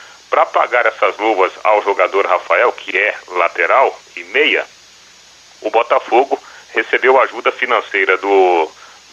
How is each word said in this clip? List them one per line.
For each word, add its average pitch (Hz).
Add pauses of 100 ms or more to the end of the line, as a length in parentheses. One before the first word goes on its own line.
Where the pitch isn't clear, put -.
(300)
Pra 147
pagar 123
essas 101
luvas 98 (100)
ao 107
jogador 95
Rafael, 90
que -
é 101 (140)
lateral 90 (160)
e 87
meia, 104 (920)
o 110
Botafogo 123 (320)
recebeu 127
ajuda 110
financeira 98
do, 92 (420)